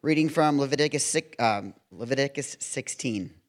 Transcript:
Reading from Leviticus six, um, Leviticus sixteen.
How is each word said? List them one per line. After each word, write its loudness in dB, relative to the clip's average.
Reading 4
from 4
Leviticus 0
six, -2
um, 0
Leviticus -4
sixteen. -6